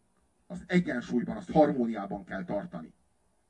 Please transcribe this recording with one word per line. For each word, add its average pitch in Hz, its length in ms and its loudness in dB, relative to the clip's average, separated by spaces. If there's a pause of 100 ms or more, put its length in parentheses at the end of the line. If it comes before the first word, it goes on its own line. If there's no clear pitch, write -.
(460)
azt 180 200 -12
egyensúlyban, 123 720 0
azt - 140 -12
harmóniában 113 720 2
kell 98 200 -8
tartani. 87 480 -8 (580)